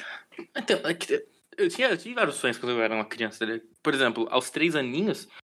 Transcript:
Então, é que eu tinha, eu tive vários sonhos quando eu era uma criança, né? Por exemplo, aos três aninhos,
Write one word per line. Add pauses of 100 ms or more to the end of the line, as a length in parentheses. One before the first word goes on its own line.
(560)
Então,
é
que (300)
eu
tinha,
eu
tive
vários
sonhos
quando
eu
era
uma
criança,
né? (220)
Por
exemplo,
aos
três
aninhos, (200)